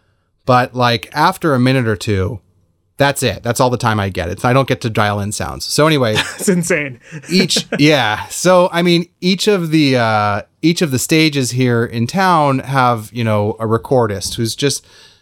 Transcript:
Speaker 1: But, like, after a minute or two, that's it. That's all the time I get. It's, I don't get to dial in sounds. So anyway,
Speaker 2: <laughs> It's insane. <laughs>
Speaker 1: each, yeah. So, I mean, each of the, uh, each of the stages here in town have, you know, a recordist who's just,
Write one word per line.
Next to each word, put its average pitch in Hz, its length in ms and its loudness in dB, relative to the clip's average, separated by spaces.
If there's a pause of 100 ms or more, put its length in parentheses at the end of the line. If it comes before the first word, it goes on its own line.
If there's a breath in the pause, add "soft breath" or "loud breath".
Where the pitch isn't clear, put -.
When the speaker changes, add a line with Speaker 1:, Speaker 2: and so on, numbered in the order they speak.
(460)
Speaker 1:
But, 123 280 2
like, 120 380 -2
after 160 400 0
a 131 60 2
minute 127 280 2
or 110 80 0
two, 95 460 -4 (560)
that's - 260 0
it. 117 200 -2
That's 117 180 -4
all 131 80 4
the 123 80 0
time 110 240 0
I 98 80 -2
get. 90 220 -4
It's, 98 160 -6
I 123 80 2
don't 135 120 2
get 127 140 -4
to 123 80 -4
dial 104 320 0
in 101 120 -4
sounds. - 340 -8
So 151 200 2
anyway, 131 280 2
Speaker 2:
<laughs> - 240 -6
It's - 100 -2
insane. 160 520 -2 (140)
<laughs> 147 160 -16
Speaker 1:
each, 180 360 0 (120)
yeah. 135 500 2
So, 180 440 2
I 170 80 0
mean, 175 300 0 (100)
each 185 280 0
of 175 240 0
the, 143 260 4
uh, 107 440 0 (200)
each 170 180 2
of 165 100 0
the 127 80 0
stages 151 520 0
here 120 340 0
in 117 220 -2
town 156 540 2
have, 123 520 0
you 120 120 -4
know, 107 360 0
a 113 60 -2
recordist 110 720 0
who's 117 200 -4
just, - 300 -2 (360 soft breath)